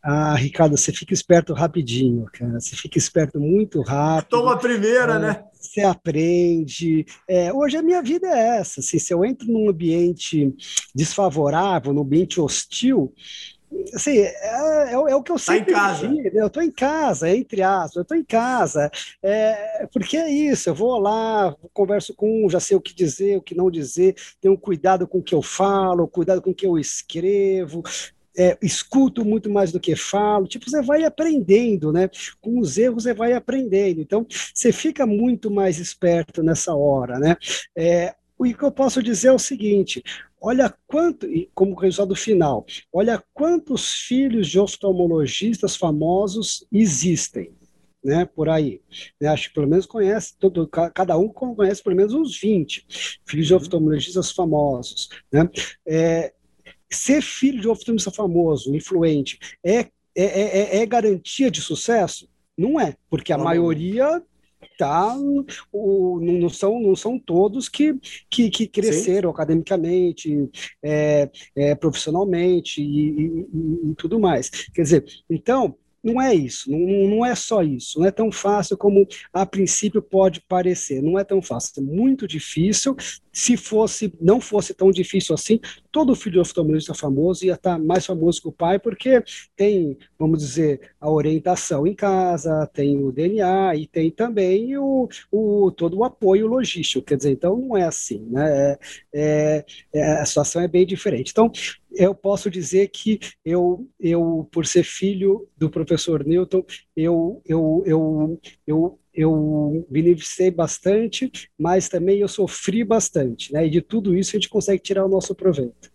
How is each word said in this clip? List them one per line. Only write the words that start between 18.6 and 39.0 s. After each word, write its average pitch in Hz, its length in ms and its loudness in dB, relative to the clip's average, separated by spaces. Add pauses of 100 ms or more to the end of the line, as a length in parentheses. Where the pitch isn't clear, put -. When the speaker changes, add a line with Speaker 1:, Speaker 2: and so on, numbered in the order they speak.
Speaker 1:
É, 214 680 0
porque 233 240 -2
é 330 120 0
isso, 285 400 0
eu 160 60 0
vou 226 240 0
lá, 208 560 0 (180)
converso 202 400 0
com 220 320 0
um, 180 60 4
já 175 80 2
sei 196 180 0
o 185 40 4
que - 120 -14
dizer, 190 440 0
o 185 60 -4
que - 120 -14
não 180 160 2
dizer, 170 460 0 (240)
tenho 190 180 4
cuidado 185 480 0
com 185 120 -2
o 175 40 -2
que - 120 -2
eu 147 60 4
falo, 185 680 0
cuidado 180 340 0
com 185 80 0
o 180 40 -2
que 196 120 -4
eu 175 100 2
escrevo, 180 1040 -2 (560)
é, 180 240 4
escuto 240 640 0
muito 214 240 0
mais 202 220 2
do 175 80 -4
que 160 160 0
falo. 208 540 0
Tipo, - 200 -14
você 285 140 0
vai 294 220 2
aprendendo, 220 880 2
né? 185 180 2 (300)
Com 233 180 -2
os 160 180 -2
erros 226 280 2
você 240 100 0
vai 233 200 0
aprendendo. 202 680 0
Então, 214 260 -2 (260)
você - 200 2
fica 294 340 -2
muito 226 420 0
mais 190 300 0
esperto 170 640 -2
nessa 160 320 0
hora, 135 460 0
né? 160 160 4 (400)
É, 170 400 0 (200)
o 254 80 -2
que 240 180 -2
eu 285 100 2
posso 269 300 0